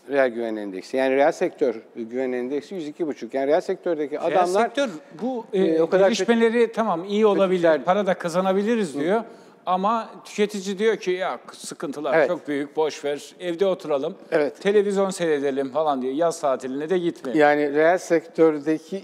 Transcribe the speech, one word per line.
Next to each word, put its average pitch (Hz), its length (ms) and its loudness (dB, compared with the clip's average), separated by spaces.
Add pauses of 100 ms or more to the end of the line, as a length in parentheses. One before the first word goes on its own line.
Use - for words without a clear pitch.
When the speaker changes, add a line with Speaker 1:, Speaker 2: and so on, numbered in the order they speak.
Speaker 1:
reel 135 200 2
güven 113 260 -4
endeksi. 101 420 -6
Yani 131 180 2
reel 143 160 4
sektör 139 500 -2 (140)
güven 123 360 -6
endeksi 131 440 -6
yüz 160 120 -8
iki 151 200 -8
buçuk. 120 260 -10
Yani 135 140 -2
reel 160 140 2
sektördeki 160 540 -4
Speaker 2:
Reel 147 100 -6
Speaker 1:
adamlar, 180 380 2
Speaker 2:
sektör 240 260 -2 (320)
bu, 240 320 -6
Speaker 1:
e, 196 120 0
Speaker 2:
e, 160 160 2
Speaker 1:
o 160 80 2
kadar 190 200 6
kötü 226 160 0
Speaker 2:
gelişmeleri 226 460 2
tamam 202 340 -2
iyi 208 200 2
olabilir, 190 360 4
Speaker 1:
kötümser 156 240 4
Speaker 2:
para 185 220 2
da 190 60 0
kazanabiliriz 190 840 0
Speaker 1:
Hı. 139 40 -4
Speaker 2:
diyor. 190 240 0 (420)
Ama 196 440 0 (160)
tüketici 202 540 -4
diyor 202 180 2
ki, 185 140 -4
"Ya 180 280 -4 (140)
sıkıntılar 147 640 -6
Speaker 1:
Evet. 151 100 4
Speaker 2:
çok - 200 -4
büyük, 143 280 -4
boş 151 300 -2
ver, 143 340 -6
evde 175 260 -2
oturalım, 160 500 -2 (160)
Speaker 1:
Evet. 151 300 0
Speaker 2:
televizyon 196 480 2
seyredelim." 143 640 -2
falan 143 300 0
diyor. 127 120 -4
Yaz 160 280 0
tatiline 135 480 -2
de 185 80 2
gitmeyelim. 151 440 0
Speaker 1:
Yani 147 320 4
reel 160 240 4
sektördeki 160 1080 0